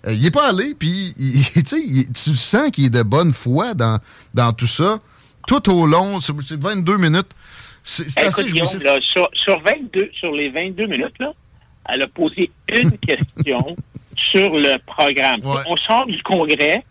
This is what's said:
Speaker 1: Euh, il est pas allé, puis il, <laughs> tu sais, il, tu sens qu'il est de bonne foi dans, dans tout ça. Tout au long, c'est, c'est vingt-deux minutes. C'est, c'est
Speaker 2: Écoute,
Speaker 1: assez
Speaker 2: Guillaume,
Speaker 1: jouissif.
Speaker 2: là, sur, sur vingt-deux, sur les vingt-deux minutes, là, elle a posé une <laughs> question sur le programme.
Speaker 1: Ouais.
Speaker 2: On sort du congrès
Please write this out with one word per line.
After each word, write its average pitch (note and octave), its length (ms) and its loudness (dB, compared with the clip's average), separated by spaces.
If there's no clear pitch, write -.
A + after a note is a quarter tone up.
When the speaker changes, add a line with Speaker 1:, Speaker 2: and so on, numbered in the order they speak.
Speaker 1:
Euh, A2 60 -2
il A2 120 2
est D#3+ 60 4
pas C#4+ 200 2
allé, A#3 280 -2
puis F3 380 -4
il, C3+ 280 2
<laughs> - 100 -2
tu E3+ 100 6
sais, D#4 200 0
il, C3 280 0
tu D3 240 0
sens C4 340 2
qu'il C#3 140 0
est B2+ 60 4
de A#2+ 120 2
bonne C#3+ 300 2
foi D#3+ 420 -2
dans, A2+ 240 0
dans A#2 180 2
tout A#2+ 160 -4
ça. G#3 320 0
Tout C4+ 260 2
au E3+ 140 4
long, F#3 340 2
c'est, D3 120 -4
c'est D#3 140 -8
vingt-deux F#3+ 380 0
minutes. F3 320 2
C'est, - 280 -8
c'est - 100 -2
Speaker 2:
Écoute, G3 200 2
Speaker 1:
assez - 40 -2
Speaker 2:
Guillaume, E3+ 220 0
Speaker 1:
jouissif. F#3+ 180 -4
Speaker 2:
là, C#3 160 4
sur, - 320 2
sur F#3+ 300 0
vingt-deux, G#3+ 500 -2
sur E3+ 200 -8
les D3 180 -4
vingt-deux F#3 360 -6
minutes, D#3+ 320 -6
là, C#4+ 140 -6
elle C3 140 -4
a C3 40 -2
posé E3+ 440 -2
une G#3 300 2
<laughs> - 0 -
question C#3 800 -4
sur G3 260 2
le C#3 300 2
programme. C3+ 560 0
Speaker 1:
Ouais. C#3 240 -2
Speaker 2:
On E3+ 100 -2
sort A#3+ 300 0
du F3 160 -8
congrès D#3 680 0